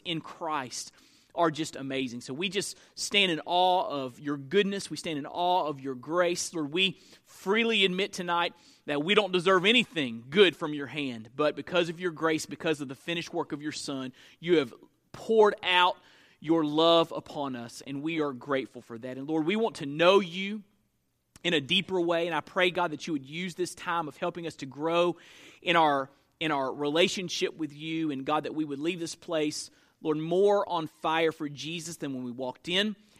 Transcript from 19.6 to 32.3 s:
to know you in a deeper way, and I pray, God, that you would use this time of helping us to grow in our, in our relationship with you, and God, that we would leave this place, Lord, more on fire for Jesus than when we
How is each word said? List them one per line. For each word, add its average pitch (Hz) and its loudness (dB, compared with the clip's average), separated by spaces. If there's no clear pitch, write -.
to 160 -8
know 165 6
you 196 -4
in 175 2
a 151 2
deeper 180 0
way, 170 0
and 170 -2
I 143 -2
pray, 180 0
God, 175 0
that - -10
you 170 -4
would 131 -4
use 165 -8
this 170 -6
time 170 -4
of 139 -12
helping 170 -6
us 151 -8
to - -12
grow 165 0
in 175 2
our, 143 4
in 160 -2
our 135 0
relationship 165 0
with 151 -6
you, 160 -4
and 135 -6
God, 151 0
that - -8
we 156 -2
would 139 -6
leave 170 -4
this 165 -8
place, 151 -4
Lord, 156 0
more 190 4
on 165 -2
fire 160 2
for 151 -6
Jesus 156 -10
than 139 -6
when 127 -8
we 123 -8